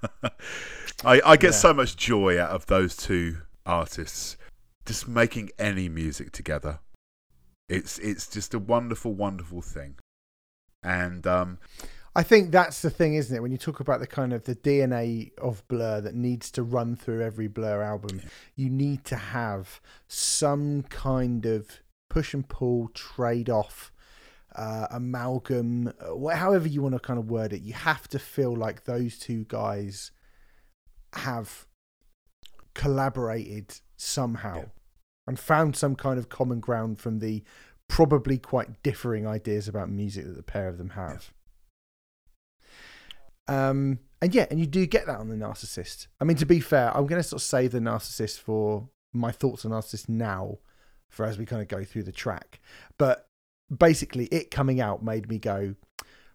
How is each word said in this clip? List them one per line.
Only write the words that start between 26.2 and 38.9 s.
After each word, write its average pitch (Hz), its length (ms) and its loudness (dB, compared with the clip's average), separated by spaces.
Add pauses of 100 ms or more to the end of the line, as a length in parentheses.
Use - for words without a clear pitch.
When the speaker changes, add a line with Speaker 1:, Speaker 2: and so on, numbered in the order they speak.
Speaker 2:
however 180 320 4
you 143 140 0
wanna 131 180 0
kind 123 180 -4
of 113 140 -4
word 110 220 0
it. 95 80 -8
You 107 120 -12
have - 360 -2
to 139 100 -6
feel 127 340 -2
like 110 300 -4
those 120 340 -2
two 113 280 -6
guys 104 640 -6 (1040)
have 120 520 -6 (1080)
collaborated 123 1040 -2 (160)
somehow 113 600 -4
Speaker 1:
Yeah. 80 80 -8 (600)
Speaker 2:
and 131 120 -4
found 156 380 4
some 139 180 0
kind 131 240 -2
of 117 80 -8
common 123 320 0
ground 113 400 -2
from 110 200 -4
the 110 260 -4 (420)
probably 143 500 4
quite - 460 -4
differing 113 420 -2